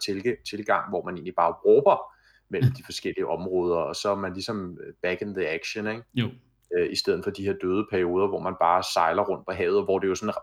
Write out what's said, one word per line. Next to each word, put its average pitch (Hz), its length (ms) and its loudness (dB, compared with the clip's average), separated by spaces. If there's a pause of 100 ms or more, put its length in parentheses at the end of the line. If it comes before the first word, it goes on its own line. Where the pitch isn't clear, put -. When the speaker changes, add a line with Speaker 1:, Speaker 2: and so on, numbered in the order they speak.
Speaker 1:
tilge-, 101 280 -2 (140)
tilgang, 101 380 -2
hvor 92 160 -4
man 92 100 -6
egentlig 87 200 -10
bare 85 180 4
råber 139 460 6 (520)
mellem 131 220 4
Speaker 2:
Ja. - 60 -10
Speaker 1:
de - 60 -18
forskellige 90 420 -4
områder, 87 500 0
og 78 200 -2
så 104 140 -2
er 101 60 2
man 95 160 -4
ligesom, 92 540 -6
øh, - 60 -14 (100)
back 90 200 -2
in 104 120 -6
the 90 140 0
action, 85 380 -4
ikke? 110 160 -6 (120)
Speaker 2:
Jo. 117 160 0 (480)
Speaker 1:
Øh, 85 140 2
i - 40 -2
stedet 95 280 0
for 104 60 0
de 98 120 -8
her 98 200 0
døde 95 280 0
perioder, 92 380 2
hvor 90 120 -2
man 92 200 -4
bare 87 220 4 (120)
sejler 87 280 2
rundt 95 240 -2
på 92 60 -6
havet, 92 320 2
hvor 95 140 2
det 95 100 0
jo 92 60 2
sådan 104 280 -4